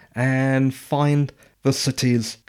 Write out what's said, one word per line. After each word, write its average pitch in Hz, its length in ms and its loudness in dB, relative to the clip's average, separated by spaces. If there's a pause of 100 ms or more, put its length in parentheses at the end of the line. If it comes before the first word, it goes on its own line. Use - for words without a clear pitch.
(160)
and 131 580 0
find 147 600 0 (300)
the - 100 2
city's 123 640 -2 (120)